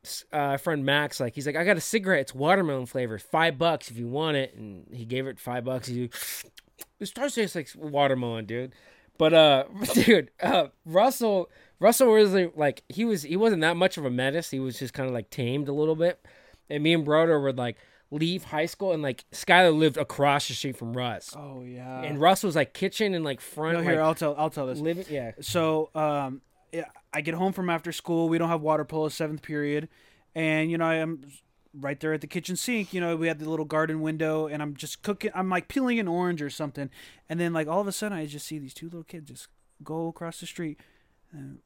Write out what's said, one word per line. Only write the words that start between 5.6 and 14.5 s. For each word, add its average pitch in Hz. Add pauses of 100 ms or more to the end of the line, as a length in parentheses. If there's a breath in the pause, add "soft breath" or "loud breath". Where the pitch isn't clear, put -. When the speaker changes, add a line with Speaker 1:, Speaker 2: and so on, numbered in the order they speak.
Speaker 1:
bucks. 131
He, 120 (880 loud breath)
"This 202
does 262
taste 208
like 156
watermelon, 131
dude." 123 (440 soft breath)
But, 160
uh, 147 (180)
<laughs> -
dude, 190 (140)
uh, 165 (180)
Russell, 202 (300 soft breath)
Russell 233
was, 214 (240)
like, 147
he 214
was, 208
he 147
wasn't 202
that 165
much 185
of 151
a 127
menace. 135